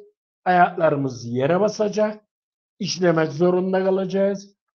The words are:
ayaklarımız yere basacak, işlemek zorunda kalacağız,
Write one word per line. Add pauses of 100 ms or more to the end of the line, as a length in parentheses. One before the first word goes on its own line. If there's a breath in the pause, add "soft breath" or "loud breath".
(440)
ayaklarımız
yere
basacak, (540)
işlemek
zorunda
kalacağız, (180)